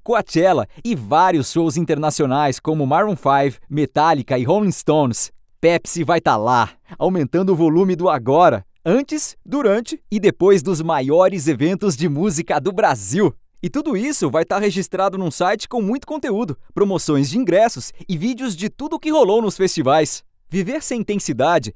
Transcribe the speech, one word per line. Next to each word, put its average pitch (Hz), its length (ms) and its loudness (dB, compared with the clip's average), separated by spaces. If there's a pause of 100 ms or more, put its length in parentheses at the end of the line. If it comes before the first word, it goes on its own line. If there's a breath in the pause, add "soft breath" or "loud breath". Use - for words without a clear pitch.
Coachella 175 640 0 (160 loud breath)
e 233 100 -2
vários 151 560 2
shows 165 280 0
internacionais 147 840 0
como 156 260 -2
Maroon 175 300 0
five, 139 400 0 (100)
Metallica 147 720 0
e 127 80 0
Rolling 190 260 2
Stones. 147 600 0 (260)
Pepsi 165 460 0
vai 165 160 2
tá 135 160 2
lá, 113 360 2 (260 loud breath)
aumentando 185 560 0
o - 20 -2
volume 170 400 2
do 175 140 0
agora, 135 520 4 (220)
antes, 277 580 -2
durante 240 560 -2 (140)
e 208 80 -2
depois 190 420 4
dos 160 200 -2
maiores 160 680 0
eventos 165 480 0
de 156 140 -2
música 156 500 -2
do 175 120 -4
Brasil. 160 640 -2 (280)
E 175 80 -8
tudo 294 260 -4
isso 220 320 -2
vai 156 160 0
tá 180 140 -4
registrado 190 580 -2
num 185 140 -4
site 190 360 -4
com - 140 -6
muito 220 260 -4
conteúdo, 233 520 -6 (160)
promoções 156 560 0
de 175 80 -4
ingressos 208 520 0 (160 loud breath)
e 180 120 -4
vídeos 233 360 -4
de 180 140 -6
tudo 302 280 -8
o - 40 -6
que 311 100 -4
rolou 233 300 4
nos 214 160 -2
festivais. 160 680 0 (240)
Viver 196 360 -4
sem 240 180 -6
intensidade 156 760 -2